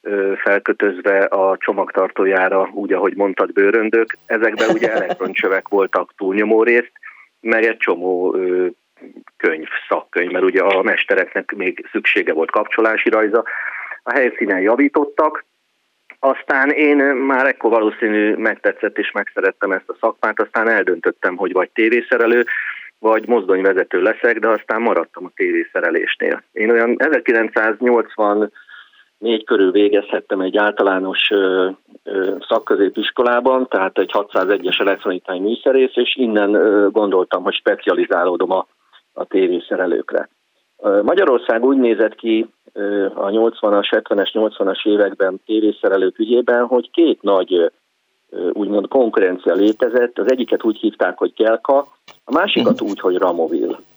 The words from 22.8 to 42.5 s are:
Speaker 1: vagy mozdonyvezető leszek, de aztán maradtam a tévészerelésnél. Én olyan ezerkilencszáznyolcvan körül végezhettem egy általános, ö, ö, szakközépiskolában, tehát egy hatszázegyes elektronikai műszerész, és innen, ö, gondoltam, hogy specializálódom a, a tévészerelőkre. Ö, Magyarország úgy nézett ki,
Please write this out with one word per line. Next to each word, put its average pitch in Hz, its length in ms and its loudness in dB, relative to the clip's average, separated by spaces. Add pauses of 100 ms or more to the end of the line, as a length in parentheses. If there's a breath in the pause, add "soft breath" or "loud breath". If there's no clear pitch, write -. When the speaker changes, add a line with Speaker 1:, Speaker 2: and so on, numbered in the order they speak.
Speaker 1:
vagy 110 280 0
mozdonyvezető 95 760 0
leszek, 113 380 0
de 110 80 0
aztán 110 340 -2
maradtam 87 440 -2
a 85 100 -18
tévészerelésnél. 85 1160 -2
Én 107 180 -2
olyan 117 280 2
ezerkilencszáznyolcvan 110 1500 0 (960 loud breath)
körül 98 260 2
végezhettem 101 680 0
egy 92 180 -2
általános, 98 760 0
ö, 92 380 2 (340)
ö, 95 320 -4 (120)
szakközépiskolában, 120 1200 0
tehát 95 300 -2
egy 92 140 -2
hatszázegyes 95 640 -2
elektronikai 92 640 -2
műszerész, 131 540 2
és - 220 0
innen, 107 380 0
ö, 101 380 4
gondoltam, 95 520 0
hogy 95 120 -2
specializálódom 90 960 0
a, 95 160 -2 (460 soft breath)
a - 120 -8
tévészerelőkre. 90 1040 -2 (480)
Ö, 101 240 2
Magyarország 123 600 2
úgy 135 140 4
nézett 110 380 2
ki, 113 320 -2 (280)